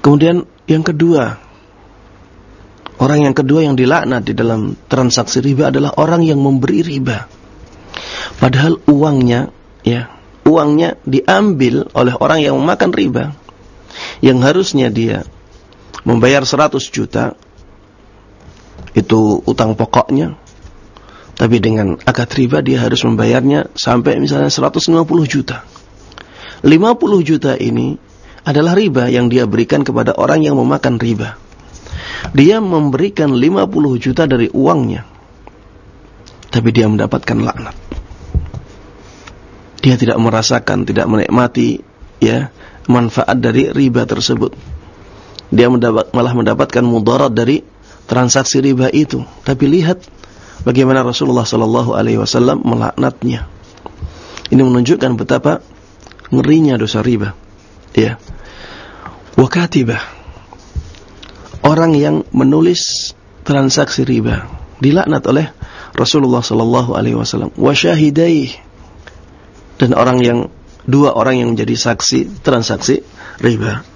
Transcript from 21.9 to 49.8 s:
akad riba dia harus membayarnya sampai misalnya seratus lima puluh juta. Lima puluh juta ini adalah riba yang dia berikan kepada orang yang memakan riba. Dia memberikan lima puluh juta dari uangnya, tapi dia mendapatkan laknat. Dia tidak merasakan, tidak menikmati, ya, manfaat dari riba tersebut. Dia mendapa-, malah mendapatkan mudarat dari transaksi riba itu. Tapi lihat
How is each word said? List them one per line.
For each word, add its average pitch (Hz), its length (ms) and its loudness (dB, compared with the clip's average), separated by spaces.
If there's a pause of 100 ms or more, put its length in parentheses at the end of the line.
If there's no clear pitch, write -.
akad 127 320 -2
riba 135 240 0
dia 131 240 0
harus 127 240 0
membayarnya 120 640 0
sampai 120 480 0
misalnya 143 320 0
seratus - 400 -2
lima 165 160 2
puluh 160 160 2
juta. 135 400 -4 (960)
Lima 165 320 4
puluh 208 320 2
juta 147 320 0
ini 117 400 -2 (480)
adalah 165 320 2
riba 135 320 2
yang 123 240 2
dia 123 160 2
berikan 117 340 0
kepada 117 380 -2
orang 151 240 2
yang 147 160 0
memakan 127 400 0
riba. 113 400 -4 (960)
Dia 180 240 6
memberikan 156 760 0
lima 175 280 2
puluh 151 320 0
juta 131 320 0
dari 120 240 0
uangnya, 135 520 0 (1500)
tapi 117 200 0
dia 110 160 2
mendapatkan 107 520 -2
laknat. 117 360 -6 (2000)
Dia 127 160 4
tidak 117 160 0
merasakan, 113 720 0
tidak 98 200 -2
menikmati, 120 760 0 (360)
ya, 123 280 0 (400)
manfaat 123 480 2
dari 120 320 0
riba 127 400 0
tersebut. 107 480 -2 (960)
Dia 120 160 4
mendapa-, 117 480 0
malah 120 160 0
mendapatkan 120 480 0
mudarat 120 560 2
dari 123 240 0 (480)
transaksi 127 560 0
riba 131 240 2
itu. 143 320 0 (240)
Tapi 139 240 0
lihat 175 320 2 (640)